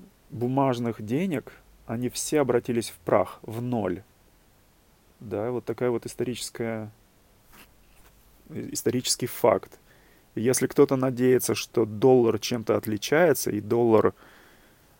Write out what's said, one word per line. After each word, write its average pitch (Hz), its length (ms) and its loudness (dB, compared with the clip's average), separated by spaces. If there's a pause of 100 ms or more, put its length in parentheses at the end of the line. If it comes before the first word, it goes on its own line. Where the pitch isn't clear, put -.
(300)
бумажных 120 720 -2
денег – 143 480 -4 (340)
они 123 220 -6
все - 320 -2
обратились 120 500 0
в - 80 -18
прах, - 440 0
в 113 180 -10
ноль. 101 420 -4 (1160)
Да, 107 320 -8
вот 120 140 -6
такая 123 260 -2
вот 117 160 -4
историческая, 113 840 -8 (1600)
и-, 135 240 -12
исторический - 540 -2
факт. - 520 0 (580)
И 120 40 -4
если 123 280 0
кто-то 143 280 4
надеется, 127 580 2
что - 300 -2
доллар 113 540 4
чем-то 110 380 -2
отличается, 139 760 0
и 104 100 -4
доллар, 110 540 4 (840)